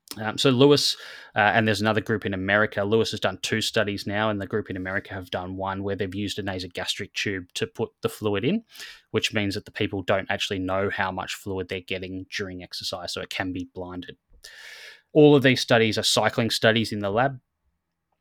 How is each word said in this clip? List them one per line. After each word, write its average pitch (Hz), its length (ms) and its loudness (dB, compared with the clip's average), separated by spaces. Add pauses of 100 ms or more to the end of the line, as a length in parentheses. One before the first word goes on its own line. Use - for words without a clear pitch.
(160)
Um, 107 220 -4
so 143 120 4
Lewis, 139 460 6 (380)
uh, 107 60 2
and 104 260 4
there's 104 140 2
another 107 200 2
group 110 240 -2
in 101 100 -4
America. 101 500 2
Lewis 107 260 2
has 104 80 -6
done 95 200 -2
two - 220 -2
studies 104 460 -2
now, 107 240 0
and 101 100 -4
the 95 60 -6
group 104 240 -6
in 98 60 -8
America 95 380 -6
have 92 180 -10
done 95 240 -6
one 95 260 -4
where 98 140 -4
they've 95 180 -6
used 101 240 -6
a 101 60 -6
nasogastric 92 680 -8
tube 95 420 -6
to - 120 -4
put - 240 -6 (120)
the 113 60 -2
fluid 104 360 -2
in, 208 180 0 (480)
which - 240 -2
means 101 220 -2
that 104 80 -8
the - 80 -20
people 101 300 -4
don't 98 280 0
actually 101 300 -4
know 95 300 -2
how 95 200 -2
much 92 240 -8
fluid 95 340 -8
they're 95 120 -6
getting 92 500 -8
during 92 320 -8
exercise, 90 500 -10
so 95 80 -8
it 92 100 -12
can 92 220 -4
be 90 220 -8
blinded. 90 420 -12 (960)
All 151 220 10
of 131 80 8
these 127 180 6
studies 113 380 4
are 104 60 0
cycling 113 460 2
studies 113 420 4
in 104 80 -6
the 101 100 -2
lab, 127 300 0 (800)